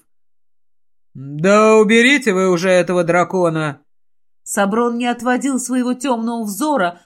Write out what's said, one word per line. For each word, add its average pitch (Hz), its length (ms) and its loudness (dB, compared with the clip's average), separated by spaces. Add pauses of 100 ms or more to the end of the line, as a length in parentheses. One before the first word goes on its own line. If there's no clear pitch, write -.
(1120)
«Да 190 640 2
уберите 233 580 4
вы 185 160 0
уже 180 200 0
этого 180 340 2
дракона!» 165 800 -2 (600)
Саброн 226 540 -2
не 247 80 -4
отводил 247 540 -2
своего 247 340 -4
тёмного 233 500 -4
взора 208 640 -4